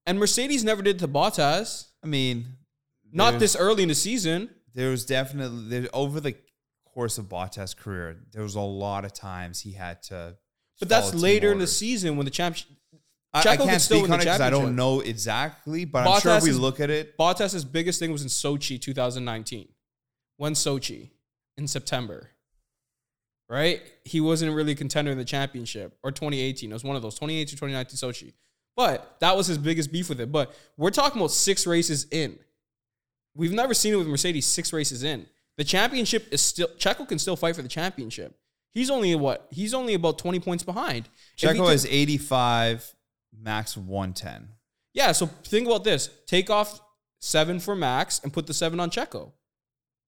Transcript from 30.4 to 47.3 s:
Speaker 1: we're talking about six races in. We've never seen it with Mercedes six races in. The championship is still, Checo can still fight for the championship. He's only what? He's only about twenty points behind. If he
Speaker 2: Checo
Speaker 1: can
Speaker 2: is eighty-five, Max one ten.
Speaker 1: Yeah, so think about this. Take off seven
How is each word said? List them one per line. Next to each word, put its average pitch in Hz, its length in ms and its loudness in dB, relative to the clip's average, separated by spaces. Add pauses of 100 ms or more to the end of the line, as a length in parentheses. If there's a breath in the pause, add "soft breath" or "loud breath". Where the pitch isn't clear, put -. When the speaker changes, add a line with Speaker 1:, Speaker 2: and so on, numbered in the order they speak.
Speaker 1:
we're 165 140 0
talking 285 280 2
about 170 120 2
six - 360 2
races 165 440 2
in. 147 280 -4 (960)
We've 165 180 0
never 240 200 2
seen 214 220 4
it - 20 4
with 175 100 2
Mercedes 151 380 0
six - 260 -2
races 143 320 -2
in. 135 240 -6 (300)
The 147 80 -2
championship 226 680 0
is 143 120 0
still, 170 340 0
Checo - 320 -2
can 165 100 -2
still 180 180 -2
fight 170 200 -2
for 160 60 -10
the 127 60 -12
championship. 127 680 -8 (360)
He's 254 160 0
only 214 240 2
what? 139 360 0
He's 202 220 -4
only 254 220 -2
about 165 240 0
twenty 180 220 -2
points 175 220 -4
behind. 180 460 -6 (300 soft breath)
If - 20 -8
he - 60 2
Speaker 2:
Checo 160 180 4
Speaker 1:
can 170 80 6
Speaker 2:
is 131 140 4
eighty-five, 123 1080 2 (380)
Max 110 460 -6
one 95 340 -4
ten. 62 360 -12 (440)
Speaker 1:
Yeah, 247 200 4
so 165 140 0
think 214 400 -2
about 214 180 2
this. 196 260 0 (160)
Take 190 240 2
off 208 300 0 (380)
seven 160 400 0